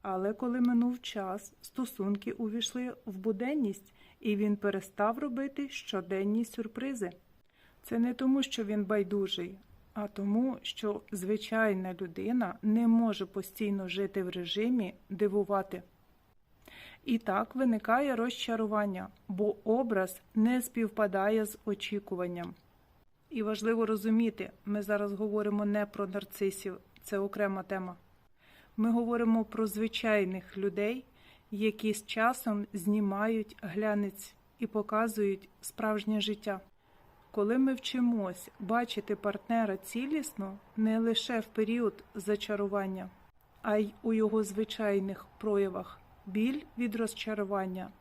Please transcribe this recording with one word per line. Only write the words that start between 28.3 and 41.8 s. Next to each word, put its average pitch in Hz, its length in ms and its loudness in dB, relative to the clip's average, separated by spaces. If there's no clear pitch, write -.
Ми 226 140 4
говоримо 226 540 4
про 220 220 0
звичайних 208 920 0
людей, 208 460 0
які 214 440 2
з - 120 -8
часом 220 640 0
знімають 208 920 0
глянець 202 720 -2
і 226 80 -4
показують 214 840 0
справжнє 214 600 -2
життя. 202 400 -4
Коли 214 280 2
ми 269 160 4
вчимось 233 760 0
бачити 214 560 -2
партнера 208 600 0
цілісно, 233 840 -4
не 220 220 2
лише 226 420 0
в 214 60 -10
період 220 580 0